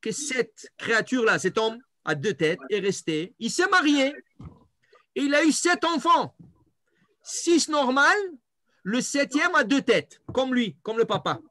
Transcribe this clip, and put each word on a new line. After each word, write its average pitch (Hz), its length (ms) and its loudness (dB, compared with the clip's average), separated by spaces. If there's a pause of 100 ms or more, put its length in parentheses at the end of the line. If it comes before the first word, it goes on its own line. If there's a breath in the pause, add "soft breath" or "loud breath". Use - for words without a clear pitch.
que 220 120 -8
cette - 640 -6
créature-là, 220 640 0
cet 185 180 -2
homme 226 200 -2 (260)
à 156 100 -2
deux 160 200 -4
têtes, 165 260 0 (100)
est 208 80 0
resté. 180 600 -4
Il 226 100 -4
s'est 359 180 0
marié 294 460 2 (1000 soft breath)
et 254 60 -2
il 285 120 0
a 302 100 4
eu 320 60 6
sept - 340 0
enfants. 320 520 2 (840)
Six - 460 0
normales, 285 460 4 (720)
le 226 160 0
septième 294 560 0
a 285 80 4
deux 254 180 2
têtes, - 400 0 (100)
comme 262 220 -2
lui, 226 300 -2
comme 220 140 -6
le 226 60 2
papa. 190 360 -4 (100)